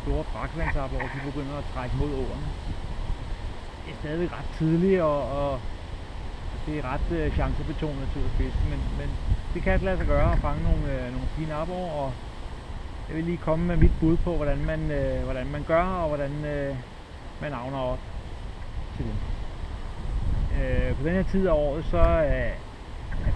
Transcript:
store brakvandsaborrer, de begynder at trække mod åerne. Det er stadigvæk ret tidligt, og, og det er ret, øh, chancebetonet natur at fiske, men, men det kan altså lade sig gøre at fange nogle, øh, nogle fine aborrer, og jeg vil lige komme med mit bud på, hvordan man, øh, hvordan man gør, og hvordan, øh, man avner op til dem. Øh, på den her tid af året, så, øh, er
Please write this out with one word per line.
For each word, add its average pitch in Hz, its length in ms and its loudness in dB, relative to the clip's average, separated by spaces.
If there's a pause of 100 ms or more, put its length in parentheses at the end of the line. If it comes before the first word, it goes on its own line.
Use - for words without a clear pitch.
store 147 300 -2
brakvandsaborrer, 135 800 -2
de 135 60 -6 (120)
begynder 143 260 -6
at 139 60 -6 (100)
trække 127 220 -2
mod 143 160 0
åerne. 135 340 -4 (1400)
Det - 60 -10
er - 80 -10
stadigvæk 160 320 -2
ret - 260 -6
tidligt, 170 420 4
og, 147 280 2
og 139 320 -2 (1040)
det 151 120 -2
er 127 140 -4
ret, 143 180 0
øh, 156 220 2
chancebetonet 143 680 0
natur 135 260 -2
at 123 140 2
fiske, 131 220 2 (100)
men, 139 100 -2 (180)
men - 120 -2 (440)
det 180 80 0
kan 190 100 4
altså 190 120 4
lade 185 120 2
sig 160 100 2
gøre 147 260 6
at - 60 4
fange 147 240 2
nogle, 160 300 4
øh, 127 200 -4
nogle 127 160 -2 (100)
fine 156 160 -4
aborrer, 180 360 -4
og 139 220 -2 (960)
jeg - 80 -6
vil 160 80 -2
lige 170 120 0
komme 160 280 0
med 175 120 2
mit 160 240 10
bud 160 160 6
på, 170 200 2
hvordan 143 280 2
man, 156 260 -2
øh, 135 340 0
hvordan 131 260 -2
man 147 120 -4
gør, 165 220 4
og 180 240 0
hvordan, 147 360 -2
øh, 143 320 -2 (640)
man 131 120 -6
avner 131 260 -6
op 127 200 0 (1000)
til 127 80 -4
dem. 110 100 -2 (1500)
Øh, 127 340 4
på 127 60 -2
den 165 100 2
her 190 100 4
tid 190 240 4
af 170 60 6
året, 151 320 4
så, 175 140 2
øh, 156 520 6 (760)
er - 100 6